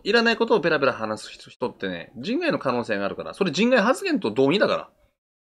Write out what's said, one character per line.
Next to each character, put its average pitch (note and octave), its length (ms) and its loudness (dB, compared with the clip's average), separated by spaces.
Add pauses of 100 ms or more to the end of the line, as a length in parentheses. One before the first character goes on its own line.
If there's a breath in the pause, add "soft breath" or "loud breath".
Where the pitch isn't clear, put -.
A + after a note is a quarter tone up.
い G3+ 80 0
ら A#3 100 4
な A#3 80 2
い A3 60 0
こ A#3 80 0
と A3+ 100 2
を F3+ 60 2
ペ E3 80 2
ラ D#3 100 2
ペ C#3 60 2
ラ B2 80 2
話 G#2+ 300 -6
す - 80 -16
人、 - 180 -20
人 - 200 -6
っ G2 60 -18
て G2 140 -6
ね、 E2+ 260 -10
人 G3 240 -4
外 D#4+ 140 -2
の F#3+ 60 -2
可 C3+ 120 -2
能 A#2+ 140 -2
性 G#2 120 -2
が G2+ 80 -2
あ G2 40 0
る F2 80 -10
か D#2+ 80 -8
ら。 D#2+ 80 -10
そ - 100 -2
れ F#3 80 -2
人 G#3 180 2
外 B3+ 120 4
発 C4+ 240 0
言 D4+ 160 -2
と A#2 100 -2
同 C3+ 140 4
義 D#3 140 4
だ C4+ 80 4
か F#2+ 100 0
ら。 D2+ 120 -10 (680)